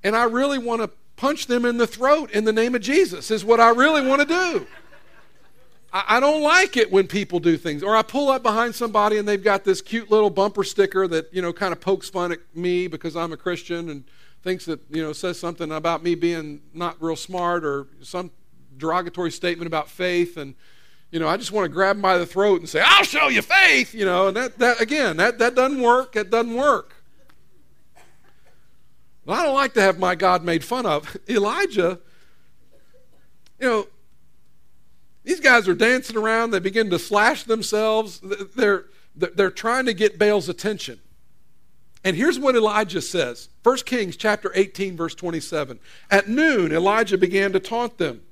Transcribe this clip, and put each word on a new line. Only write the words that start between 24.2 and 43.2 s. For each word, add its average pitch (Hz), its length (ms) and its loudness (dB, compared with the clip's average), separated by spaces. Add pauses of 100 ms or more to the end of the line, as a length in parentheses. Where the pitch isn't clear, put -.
and 190 100 -2
that, 247 220 -6
that 240 220 2
again, 226 380 0
that, 226 200 2
that 247 160 2
doesn't 262 260 2
work. 247 360 2
It 208 120 -4
doesn't 233 280 0
work. 254 400 0 (2250)
Well, 202 160 -4
I 349 40 -2
don't 277 100 0
like 269 200 0
to 220 60 2
have 190 180 4
my 180 180 0
God 180 260 2
made 165 220 -2
fun 247 220 -4
of. 151 360 -4
<laughs> - 60 -20
Elijah, 214 720 -2 (1600)
you 262 80 0
know, 220 180 -2 (1400)
these 349 160 -4
guys 247 300 4
are 180 60 2
dancing 233 420 0
around. 226 340 0
They 202 80 -2
begin 196 320 -2
to 170 80 0
slash 214 460 0
themselves. 220 720 -2
Th-, 196 380 -10
they're, 202 280 2 (340)
th-, 170 180 -4
they're 190 140 2
trying 247 360 -2
to 226 80 0
get 202 240 0
Baal's 208 300 2
attention. 180 500 -8 (1040)
And 185 140 0
here's 254 240 0
what 262 160 2
Elijah 208 440 0
says. 127 500 -6 (120)